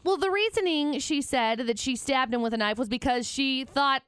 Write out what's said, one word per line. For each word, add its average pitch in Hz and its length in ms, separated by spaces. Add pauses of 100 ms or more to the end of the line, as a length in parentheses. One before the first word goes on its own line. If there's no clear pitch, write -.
Well, 370 120
the 381 140
reasoning, 359 680
she 285 200
said, 226 400
that 233 180
she 254 180
stabbed 262 360
him 240 80
with 233 140
a 226 40
knife 214 200
was 226 100
because 247 380
she 262 400
thought, 277 420